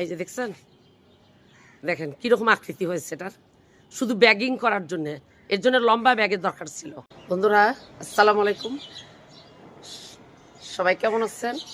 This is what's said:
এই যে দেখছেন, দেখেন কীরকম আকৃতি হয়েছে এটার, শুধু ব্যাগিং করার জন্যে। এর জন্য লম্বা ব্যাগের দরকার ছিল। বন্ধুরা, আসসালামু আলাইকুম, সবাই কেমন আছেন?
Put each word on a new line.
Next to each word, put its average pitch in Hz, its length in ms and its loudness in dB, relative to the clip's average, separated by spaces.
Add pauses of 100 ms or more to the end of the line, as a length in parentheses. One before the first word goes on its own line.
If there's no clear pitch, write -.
এই 180 60 -4
যে 165 100 -10
দেখছেন, 220 320 -8 (1300)
দেখেন 160 260 -6 (120)
কীরকম 226 280 0
আকৃতি 208 420 0
হয়েছে 170 240 -6
এটার, 175 200 -12 (600)
শুধু 240 180 -2 (100)
ব্যাগিং 226 340 4
করার 202 300 -2
জন্যে। 151 280 -6 (360)
এর 196 140 0
জন্য 254 120 4 (120)
লম্বা 233 260 4
ব্যাগের 208 260 0
দরকার 165 360 -4
ছিল। 156 160 -14 (360)
বন্ধুরা, 202 340 4 (380)
আসসালামু 208 400 4
আলাইকুম, 208 320 -2 (2000)
সবাই 185 200 2
কেমন 220 260 0
আছেন? 233 320 -6 (200)